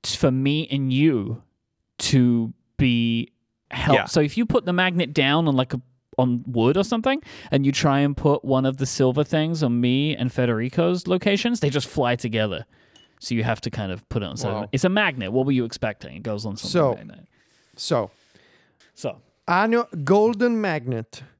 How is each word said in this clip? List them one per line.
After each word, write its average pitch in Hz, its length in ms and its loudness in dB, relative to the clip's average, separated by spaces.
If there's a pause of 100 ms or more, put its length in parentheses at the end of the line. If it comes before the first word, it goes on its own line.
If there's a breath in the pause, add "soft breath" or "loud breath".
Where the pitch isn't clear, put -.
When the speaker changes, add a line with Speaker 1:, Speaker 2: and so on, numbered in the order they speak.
Speaker 1:
t-, - 120 -4
for 139 160 2
me 139 400 0
and 135 220 -2
you 131 480 2 (560)
to 123 560 2 (240)
be 117 540 0 (400)
held. 131 240 2
Speaker 2:
Yeah. 107 100 2
Speaker 1:
So - 160 2
if 147 160 0
you 226 80 0
put 220 200 0
the 180 80 -2
magnet 175 400 0
down 156 340 2
on, 139 80 2
like, 127 180 0
a, 123 80 -4 (380)
on 123 280 2
wood 123 300 4
or 196 60 2
something, 254 380 0 (300 loud breath)
and 139 140 2
you 139 60 2
try 139 280 2
and 143 160 2
put 143 300 2
one 131 200 2
of 131 120 0
the 135 80 -2
silver 131 380 2
things 156 400 0
on 120 180 2
me 135 340 2
and 123 160 -2
Federico's 127 760 0
locations, 202 520 0
they 143 120 0
just 143 160 -2
fly 123 280 0
together. 107 500 -4 (540 loud breath)
So - 140 -6
you 113 100 0
have 117 180 -2
to 113 100 -6
kind 98 200 -6
of - 180 -10
put 117 120 -4
it 98 60 -6
on - 100 -10
something. 104 240 -4
Speaker 3:
Wow. 101 100 -10
Speaker 1:
It's 131 120 -2
a 185 60 2
magnet. 156 420 -2
What 131 160 0
were 143 40 0
you 127 140 2
expecting? 104 520 -8
It - 60 -16
goes 107 220 -6
on 104 120 -8
something - 140 -8
Speaker 3:
So, 143 240 2
Speaker 1:
magnet. - 320 -20 (480 soft breath)
Speaker 3:
so 117 360 -2 (840 soft breath)
Speaker 1:
So. - 280 -10 (260)
Speaker 3:
annual 226 400 2 (160)
golden 220 580 2
magnet 127 640 -6 (160)